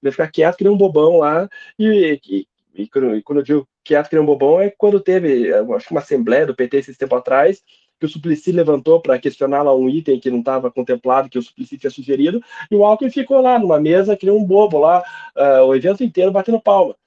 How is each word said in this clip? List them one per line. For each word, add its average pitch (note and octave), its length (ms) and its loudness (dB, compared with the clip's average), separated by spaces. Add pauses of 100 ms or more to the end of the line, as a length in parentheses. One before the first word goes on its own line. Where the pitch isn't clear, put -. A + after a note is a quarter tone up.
Ele C#3 80 -2
vai - 20 -2
ficar D#3 200 -6
quieto E3 260 0
que - 60 -4
nem G3 100 4
um G3+ 40 0
bobão E3+ 400 2
lá, D#3+ 300 0 (300)
e, G3 500 0
e, F#2+ 200 -6 (260)
e G2+ 140 -10
quando, B2+ 280 -2
e G#2+ 60 -6
quando C#3+ 180 -4
eu C#3 40 -4
digo C#3+ 240 -2 (160)
quieto D3 260 0
que E3+ 60 -6
nem D#3 80 4
um - 20 0
bobão, D3 340 2
é G3+ 160 -2
quando G3+ 240 0
teve, E3 480 0
eu G#2+ 280 0
acho - 100 -8
que - 80 -10
uma D3+ 80 -2
assembleia B2+ 460 0
do B2+ 80 -8
P B2+ 120 -2
T C#3 100 -2
esse C3+ 200 -6
tempo C3 180 -2
atrás, C#3 460 0 (380)
que D#3 80 -6
o - 20 -6
Suplicy D#3 420 -6
levantou D#3+ 480 2
pra C3 200 -2
questionar C#3 420 -4
lá C#3+ 140 2
um C3 120 0
item C#3 320 -2
que B2+ 120 -6
não A#2+ 100 -4
tava B2+ 300 -4
contemplado, B2+ 580 -4
que B2+ 80 -10
o B2 40 -4
Suplicy B2+ 360 -16
tinha C3+ 140 -8
sugerido, C#3+ 500 -4 (300)
e G#3+ 40 -2
o G3+ 80 4
Alckmin G#3+ 280 2
ficou C4+ 300 0
lá B3+ 180 2
numa E3+ 200 0
mesa F#3+ 380 2
que - 80 -12
nem G3 80 2
um G#3+ 100 0
bobo F#3+ 360 2
lá, E3+ 240 2 (320)
ah, C3+ 280 4
o C3 120 2
evento F#3 280 -2
inteiro F#3+ 280 0
batendo G3+ 280 -2
palma. G3 360 0 (120)